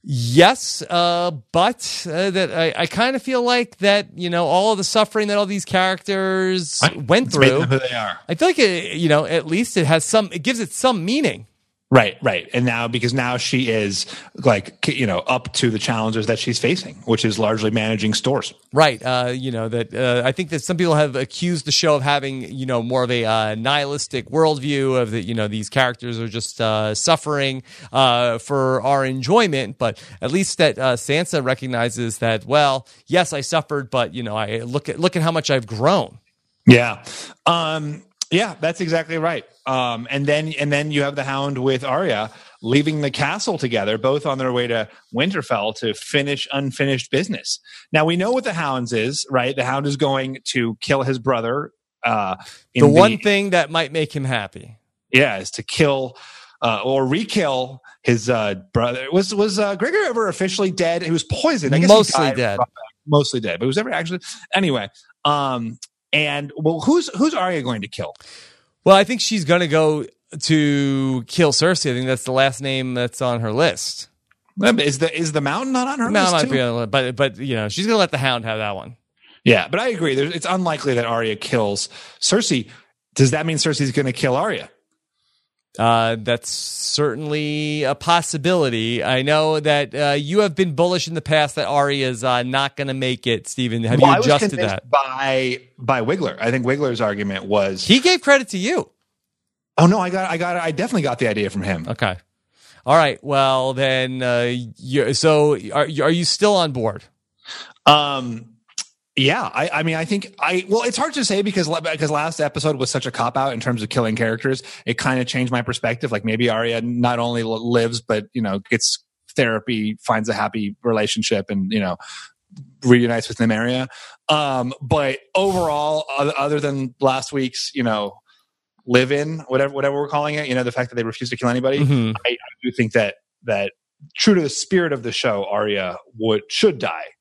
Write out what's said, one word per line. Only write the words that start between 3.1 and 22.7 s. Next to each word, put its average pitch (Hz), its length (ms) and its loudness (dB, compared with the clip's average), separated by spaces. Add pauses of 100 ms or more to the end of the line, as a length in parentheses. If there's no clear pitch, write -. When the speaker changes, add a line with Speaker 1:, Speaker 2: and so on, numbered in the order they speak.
Speaker 1:
feel 254 220 -2
like 240 360 0
that, 202 300 2 (100)
you 175 120 -4
know, 170 160 0
all 190 260 4
of 196 60 0
the 196 60 -4
suffering 214 440 0
that 202 100 0
all 202 80 0
these 190 180 -4
characters 185 1160 -2
Speaker 2:
Right. - 140 2 (100)
Speaker 1:
went 180 220 4
Speaker 2:
It's - 100 -2
made 135 120 8
Speaker 1:
through, 135 100 2
Speaker 2:
them 127 80 0
who 131 100 2
they 127 160 -4
are. 107 240 -4 (100)
Speaker 1:
I 170 60 -2
feel 330 140 4
like 359 100 2
it, 180 380 2
you 170 120 0
know, 151 180 4
at 151 200 -2
least 196 300 0
it 165 100 4
has 160 180 2
some, 214 280 2
it 175 100 -6
gives 240 160 -2
it 202 140 -6
some 226 320 0
meaning. 185 420 -2 (480)
Speaker 2:
Right, 110 280 6
right. 92 320 -2
And 123 100 2
now, 117 240 -2
because 117 240 -2
now 123 240 -2
she 127 320 -2
is, 104 380 -2 (300)
like, 110 440 0
k-, 143 140 -2
you 127 120 0
know, 90 120 0
up - 340 -4
to - 160 0
the 107 100 0
challenges 110 460 -2
that 110 140 0
she's 120 200 -4
facing, 170 360 -2 (100)
which 117 180 2
is 110 160 0
largely 110 320 0
managing 107 440 0
stores. - 400 -2 (180)
Speaker 1:
Right. 139 320 4
Uh, 123 320 0
you 131 140 -6
know, 113 180 -4
that, 117 260 -4
uh, 123 300 2
I 131 80 2
think 170 160 -4
that 160 120 -4
some 175 180 -2
people 170 160 4
have 147 220 2
accused 165 500 -4
the 147 40 -4
show 156 240 2
of 139 60 2
having, 135 500 -2
you 131 140 -8
know, 123 180 0